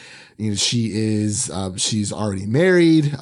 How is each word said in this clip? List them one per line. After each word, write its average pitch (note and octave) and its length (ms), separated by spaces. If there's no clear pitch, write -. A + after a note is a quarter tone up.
you G#2+ 140
know, G2+ 60
she A2+ 360
is, G#2+ 580
uh, F#2 280
she's G#2 340
already G2 320
married, D#3+ 760